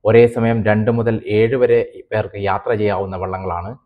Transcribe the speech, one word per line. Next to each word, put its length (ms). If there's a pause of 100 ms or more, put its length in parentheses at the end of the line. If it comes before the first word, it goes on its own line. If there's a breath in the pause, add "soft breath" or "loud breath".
ഒരേ 180 (120)
സമയം 300
രണ്ട് 340
മുതൽ 180 (220)
ഏഴ് 240
വരെ 180 (300)
പേർക്ക് 360
യാത്ര 320
ചെയ്യാവുന്ന 440
വള്ളങ്ങളാണ് 480 (160)